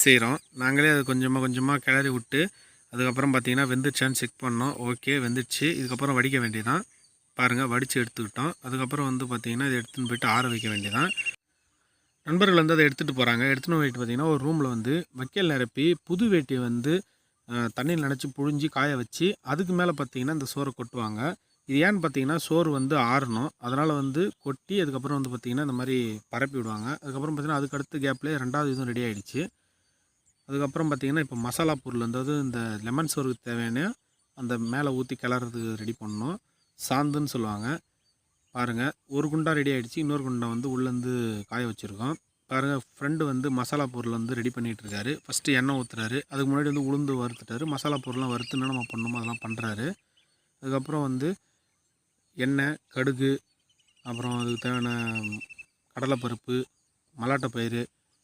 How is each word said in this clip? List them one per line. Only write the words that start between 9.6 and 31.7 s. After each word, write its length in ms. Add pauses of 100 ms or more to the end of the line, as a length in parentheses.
இதை 100
எடுத்துன்னு 300
போயிட்டு 240
ஆற 180
வைக்க 200
வேண்டியதான். 360 (1200)
நண்பர்கள் 340
வந்து 140
அதை 120
எடுத்துட்டு 320
போறாங்க. 320
எடுத்துன்னு 280
போயிட்டு 200
பார்த்தீங்கன்னா 340
ஒரு 120
ரூம்ல 280
வந்து 200 (260)
வைக்கோல் 340
நிரப்பி 320 (240)
புது 240
வேட்டியை 320
வந்து, 280 (580)
ஆ, 120 (140)
தண்ணியில் 280
நனைச்சு 320
புழிஞ்சு 380
காய 160 (100)
வச்சு 280 (240)
அதுக்கு 260
மேல 220
பார்த்தீங்கன்னா 380
இந்த 140
சோறை 280
கொட்டுவாங்க. 400 (480)
இது 180
ஏன்னு 180
பார்த்தீங்கன்னா 400
சோறு 320
வந்து 180 (180)
ஆறணும். 360 (160)
அதனால 240 (120)
வந்து 200 (240)
கொட்டி 380
அதுக்கப்புறம் 360
வந்து 140
பார்த்தீங்கன்னா 340
இந்த 140
மாதிரி 160 (380)
பரப்பி 260
விடுவாங்க. 260 (140)
அதுக்கப்புறம் 320
பார்த்தீங்கன்னா 300
அதுக்கு 160
அடுத்த 260
கேப்லேயே 400
ரெண்டாவது 300
இதுவும் 180
ரெடி 160
ஆயிடுச்சு. 320 (1040)
அதுக்கப்புறம் 440
பார்த்தீங்கன்னா 360
இப்போ 120 (100)
மசாலா 340